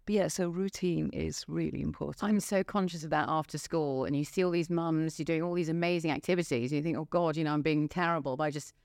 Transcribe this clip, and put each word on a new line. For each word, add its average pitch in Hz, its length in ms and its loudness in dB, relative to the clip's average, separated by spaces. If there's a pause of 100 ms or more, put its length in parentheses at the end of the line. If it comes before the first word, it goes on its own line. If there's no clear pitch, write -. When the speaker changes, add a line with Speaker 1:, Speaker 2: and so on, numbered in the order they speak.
Speaker 1:
But 208 80 0
yeah, 185 140 4
so 175 200 0
routine 170 640 0
is 156 340 -4
really 156 320 -2
important. 143 440 -4
Speaker 2:
I'm 208 160 2
so 196 220 0
conscious 175 420 -2
of 151 60 -6
that 151 180 2
after 156 280 -2
school, 143 480 -2
and 147 100 0
you 147 100 2
see 185 200 0
all 180 60 2
these 170 180 2
mums, 160 500 0
you're 160 60 -4
doing 160 180 0
all 175 120 -2
these 165 160 0
amazing 170 400 2
activities, 147 600 0
and 151 40 2
you 147 60 0
think, 160 160 0
"Oh 156 80 -4
God, 165 320 2
you 160 60 2
know, 151 100 2
I'm 151 80 2
being 151 260 2
terrible 165 480 0
by 151 140 0
just 147 240 -8 (100)